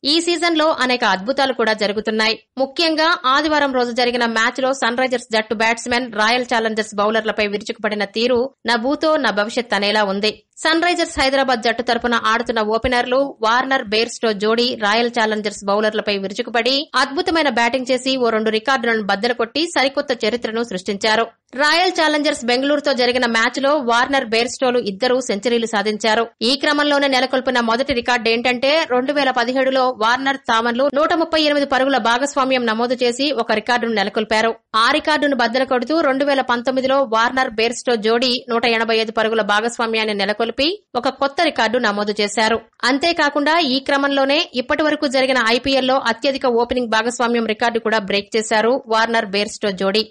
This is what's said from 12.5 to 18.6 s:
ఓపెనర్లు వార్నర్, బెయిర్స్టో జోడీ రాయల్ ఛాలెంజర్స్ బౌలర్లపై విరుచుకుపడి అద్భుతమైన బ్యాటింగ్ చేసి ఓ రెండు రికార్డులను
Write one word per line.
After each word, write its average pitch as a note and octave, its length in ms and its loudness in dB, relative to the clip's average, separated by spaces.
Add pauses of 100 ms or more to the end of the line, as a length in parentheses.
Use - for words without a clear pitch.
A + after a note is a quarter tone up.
ఓపెనర్లు B3 440 0 (260)
వార్నర్, C4 480 2
బెయిర్స్టో A3+ 380 -2 (100)
జోడీ A3+ 260 2 (180)
రాయల్ A#3 320 2
ఛాలెంజర్స్ G#3+ 520 -2
బౌలర్లపై G#3+ 540 0
విరుచుకుపడి A#3 520 -2 (280)
అద్భుతమైన D#4+ 460 0 (100)
బ్యాటింగ్ B3 320 0
చేసి B3+ 200 0 (120)
ఓ A#3 120 2
రెండు A3 220 0
రికార్డులను A#3 540 0